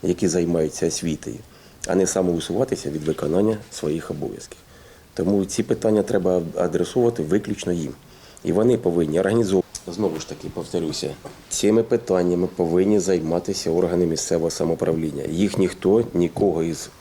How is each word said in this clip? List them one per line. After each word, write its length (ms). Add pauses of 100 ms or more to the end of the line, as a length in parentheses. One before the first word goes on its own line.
які 240
займаються 600
освітою, 500 (500)
а 80
не 120
самоусуватися 800
від 140
виконання 540 (140)
своїх 400
обов'язків. 460 (560)
Тому 320
ці 180
питання 400
треба 380 (140)
адресувати 680
виключно 500
їм. 200 (500)
І 80
вони 260
повинні 420
організовувати. 500 (180)
Знову 320
ж 100
таки, 240
повторюся, 560 (400)
цими 340
питаннями 640
повинні 520
займатися 720
органи 360
місцевого 440
самоуправління. 760
Їх 340
ніхто, 560
нікого 500
із 260 (120)